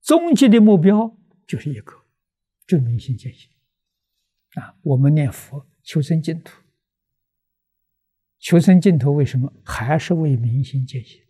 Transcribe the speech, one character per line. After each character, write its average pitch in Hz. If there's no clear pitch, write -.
终 330
极 262
的 226
目 214
标 208
就 120
是 -
一 120
个， -
就 180
明 120
心 120
见 -
性。 -
啊， -
我 139
们 139
念 147
佛 -
求 -
生 160
净 160
土， -
求 -
生 185
净 175
土 143
为 147
什 131
么？ 131
还 143
是 175
为 156
明 123
心 131
见 120
性。 -